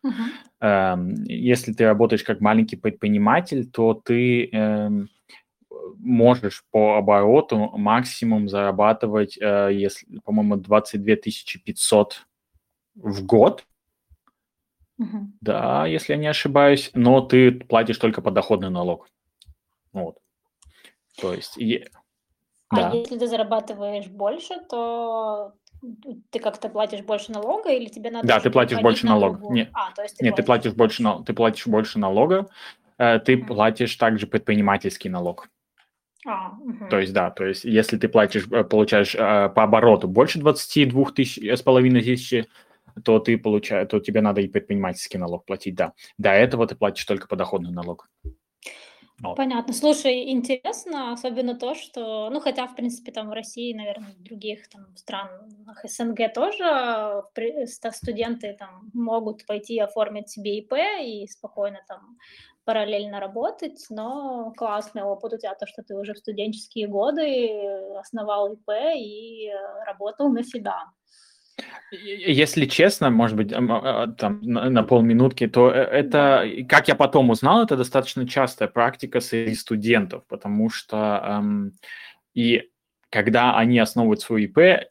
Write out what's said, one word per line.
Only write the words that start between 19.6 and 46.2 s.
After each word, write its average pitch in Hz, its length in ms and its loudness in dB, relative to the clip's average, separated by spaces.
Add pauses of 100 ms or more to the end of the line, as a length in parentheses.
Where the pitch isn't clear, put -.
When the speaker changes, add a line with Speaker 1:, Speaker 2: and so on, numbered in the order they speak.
Speaker 2:
Вот. 87 260 -10 (1000)
То 90 160 -6
есть... - 220 -14
е-, - 320 -4 (840)
Speaker 1:
А 214 100 2
Speaker 2:
да. - 20 0
Speaker 1:
если 233 360 -4
ты 240 100 -4
зарабатываешь 208 800 -6
больше, 254 600 -6
то 226 840 -6 (760)
ты 233 100 -8
как-то 214 300 -8
платишь 208 320 -6
больше 208 300 -6
налога, 302 400 -4
или 240 160 -2
тебе 233 220 -12
надо 226 180 -4
Speaker 2:
Да, 120 60 6
Speaker 1:
уже 110 100 2
Speaker 2:
ты 127 60 4
платишь 123 280 2
Speaker 1:
переходить - 20 0
Speaker 2:
больше 113 260 4
Speaker 1:
на 113 80 6
Speaker 2:
налога. 98 280 2
Speaker 1:
другую? - 60 -14
Speaker 2:
Не, 127 240 -2
Speaker 1:
А, - 200 -6
то 208 100 -12
есть - 140 -12
ты - 80 -4
Speaker 2:
нет, 110 120 2
ты - 60 0
Speaker 1:
платишь - 0 -
Speaker 2:
платишь 117 320 2
больше 113 280 2
Speaker 1:
больше. - 0 -
Speaker 2:
нал-, 104 220 -2
ты - 100 -6
платишь 110 320 0
больше 110 320 0
налога, 131 500 2 (500)
э, 117 200 4
ты 127 180 4
Speaker 1:
Мгм. 127 80 -4
Speaker 2:
платишь 113 520 0
также 107 300 2
предпринимательский 101 840 -2
налог. 90 380 -8 (800)
Speaker 1:
А, 196 260 -10
мгм. 208 380 -12
Speaker 2:
То 101 100 0
есть, 95 120 -4
да, 92 180 0
то 95 140 -8
есть, 95 200 -6
если 110 320 0
ты 113 120 0
платишь, 104 420 2
э, 113 140 0
получаешь, 104 500 2
э, 101 400 2
по 110 80 6
обороту 107 460 6
больше 123 300 2
двадцати 147 460 2
двух 135 300 0
тысяч, 131 280 -2
э, 110 140 0
с 123 60 -6
половиной 127 400 6
тысячи, 123 440 -2 (580)
то 110 140 6
ты 113 200 2
получа-, 104 480 -2
то 107 140 -2
тебе 107 200 -2
надо 104 220 2
и 98 60 -2
предпринимательский 98 680 -6
налог 87 280 -8
платить, 95 280 -8
да. 87 200 -4 (240)
До 104 120 2